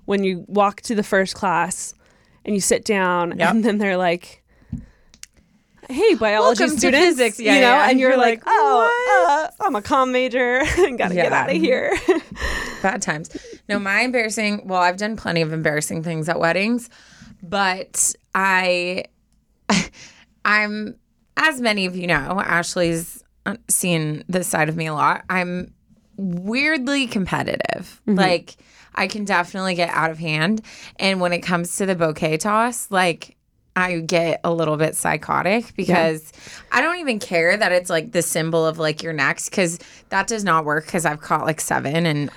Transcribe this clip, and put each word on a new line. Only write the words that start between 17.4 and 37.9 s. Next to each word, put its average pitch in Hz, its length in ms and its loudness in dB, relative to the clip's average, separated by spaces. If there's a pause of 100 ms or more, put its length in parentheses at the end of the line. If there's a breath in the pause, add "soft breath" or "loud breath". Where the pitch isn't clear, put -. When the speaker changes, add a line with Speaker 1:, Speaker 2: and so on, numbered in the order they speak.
Speaker 2:
but 190 720 -2 (200)
I, 185 680 2 (640)
<laughs> - 760 -4
I'm, 208 500 0 (420)
as 294 240 0
many 208 260 0
of 180 100 -6
you 175 100 -6
know, 165 380 0
Ashley's, 170 800 -2 (220)
uh, 196 120 -4 (120)
seen 156 600 -2
this 180 180 -2
side 156 220 0
of 160 80 -4
me 160 100 -4
a 156 80 -6
lot. 147 340 0
I'm 180 460 -4 (420)
weirdly 247 920 -2
competitive. - 1000 -4
Speaker 1:
Mm-hmm. 214 80 2
Speaker 2:
Like, 185 420 0 (380 soft breath)
I 190 140 -2
can 208 160 -6
definitely 185 500 -2
get 170 160 0
out 160 220 0
of 156 60 -12
hand. 165 440 -2 (360 loud breath)
And 190 220 0
when 175 120 2
it 170 80 -2
comes 175 380 -2
to 196 80 0
the 190 100 0
bouquet 160 400 0
toss, 220 540 -2
like, 180 460 -2 (380)
I 180 260 0
get 165 440 0
a 170 80 0
little 156 240 0
bit 151 180 0
psychotic 160 680 0
Speaker 1:
Yeah. - 120 -18
Speaker 2:
because 165 560 0 (380 loud breath)
I 247 120 2
don't 339 160 -2
even 262 200 -4
care 175 380 2
that 202 160 0
it's, 180 160 0
like, 160 240 -2